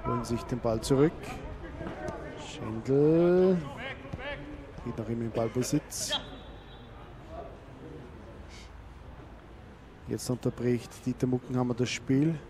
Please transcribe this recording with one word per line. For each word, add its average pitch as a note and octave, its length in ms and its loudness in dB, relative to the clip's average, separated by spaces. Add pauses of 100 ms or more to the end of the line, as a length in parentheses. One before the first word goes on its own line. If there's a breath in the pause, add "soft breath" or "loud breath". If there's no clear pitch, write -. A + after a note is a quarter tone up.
holen A#2+ 200 0
sich A#2 180 0
den B2 160 -2
Ball A2+ 220 2
zurück. C#3 320 6 (1400)
Schendl D#3+ 1080 6 (1300)
geht A#2 140 -4
noch A2 100 -4
immer A#2 180 0
im A2+ 40 -2
Ballbesitz. B2 880 0 (4000)
Jetzt A2+ 220 -2
unterbricht A#2+ 600 2 (160)
Dieter B2+ 220 2
Muckenhammer B2+ 460 2
das A#2+ 160 2
Spiel. D3+ 460 4 (120)